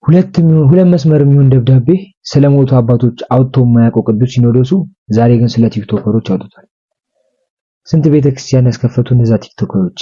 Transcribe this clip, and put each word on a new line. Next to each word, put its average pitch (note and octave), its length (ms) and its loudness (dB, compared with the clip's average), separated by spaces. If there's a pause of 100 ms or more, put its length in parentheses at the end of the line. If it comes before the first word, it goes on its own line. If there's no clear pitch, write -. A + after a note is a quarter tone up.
ሁለት F3+ 320 0
የሚሆን፣ D#3+ 300 2
ሁለት F3+ 220 4
መስመር D#3 320 2
የሚሆን C#3+ 280 2
ደብዳቤ B2+ 400 2 (340)
ስለ C3+ 260 0
ሞቱ C#3 260 0
አባቶች A#2+ 440 0 (100)
አውጥቶ C3 320 -2
የማያውቀው A#2 440 2
ቅዱስ A#2+ 260 -2
ሲኖዶሱ B2 420 0 (380)
ዛሬ A#2 260 0
ግን A#2 140 0
ስለ A2+ 200 0
ቲክቶከሮች G#2+ 580 -4
አውጥቷል። - 380 -8 (1200)
ስንት D#3 200 -2
ቤተክርስቲያን C3+ 600 0
ያስከፈቱ - 420 -4
እነዛ A#2+ 280 0
ቲክቶከሮች፣ - 640 -6